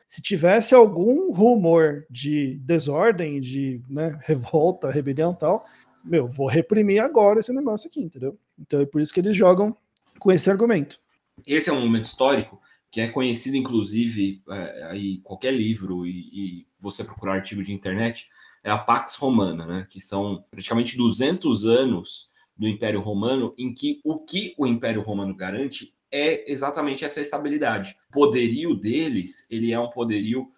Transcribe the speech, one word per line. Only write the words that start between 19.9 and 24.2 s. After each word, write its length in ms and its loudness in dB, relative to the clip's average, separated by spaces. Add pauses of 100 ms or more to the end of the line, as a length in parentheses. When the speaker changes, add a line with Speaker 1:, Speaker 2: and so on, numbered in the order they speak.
Speaker 2:
são 520 -6
praticamente 440 -4
duzentos 720 0
anos 640 0 (260)
do 120 -4
Império 340 -4
Romano, 560 -2
em 160 -8
que 300 -6
o 160 -4
que 380 -8